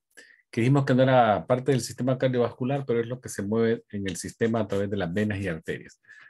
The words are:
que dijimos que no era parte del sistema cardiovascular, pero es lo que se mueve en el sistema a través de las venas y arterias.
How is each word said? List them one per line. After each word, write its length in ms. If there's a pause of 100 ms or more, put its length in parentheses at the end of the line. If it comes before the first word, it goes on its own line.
(500)
que 100
dijimos 240
que 100
no 80
era 440
parte 260
del 80
sistema 380
cardiovascular, 680
pero 160
es 60
lo 160
que 80
se 120
mueve 460
en 180
el 100
sistema 440
a 80
través 220
de 80
las 120
venas 280
y 100
arterias. 500 (320)